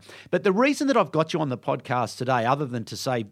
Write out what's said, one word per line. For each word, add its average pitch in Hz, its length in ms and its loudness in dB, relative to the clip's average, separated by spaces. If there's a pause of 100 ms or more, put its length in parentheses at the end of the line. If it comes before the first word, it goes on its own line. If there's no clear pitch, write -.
(320)
But 175 120 2
the 190 100 4
reason 269 340 2
that 269 80 2
I've 202 160 2
got 160 220 0
you 165 80 0
on 147 80 -2
the 123 80 -4
podcast 127 600 -4
today, 127 280 0
other 139 200 0
than 120 200 -6
to - 100 -10
say 120 360 -4